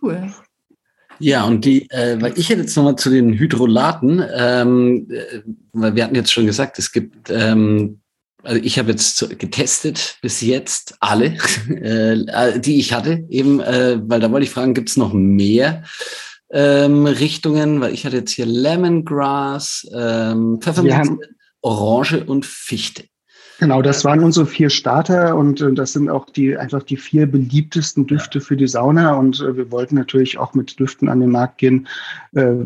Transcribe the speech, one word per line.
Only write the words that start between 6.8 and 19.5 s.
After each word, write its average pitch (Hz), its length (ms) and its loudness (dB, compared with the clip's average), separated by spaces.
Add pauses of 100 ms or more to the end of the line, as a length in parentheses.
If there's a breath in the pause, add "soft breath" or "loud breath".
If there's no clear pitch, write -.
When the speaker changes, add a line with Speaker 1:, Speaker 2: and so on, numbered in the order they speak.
Speaker 2:
gibt, - 380 -6
ähm, 107 720 0 (420)
also 113 200 -2
ich - 160 -2
habe 113 120 0
jetzt - 260 -2
zu-, - 120 -4
getestet - 920 -6
bis 120 220 -6
jetzt - 580 -4
alle, 113 380 0 (140)
<laughs> 110 180 -6
äh, 113 880 0
die 143 180 0
ich - 140 0
hatte, 156 380 -2
eben, 135 300 2
äh, 127 440 0
weil 113 160 0
da 110 100 2
wollte 139 140 2
ich 123 60 -2
fragen, 127 240 0
gibt's 120 240 -4
noch 104 160 2
mehr, 104 720 2 (680 loud breath)
ähm, 143 540 4
Richtungen? 151 720 0
Weil 123 140 -2
ich 120 100 -8
hatte 127 140 -4
jetzt - 140 -6
hier 123 120 -6
Lemongrass, 143 1500 -2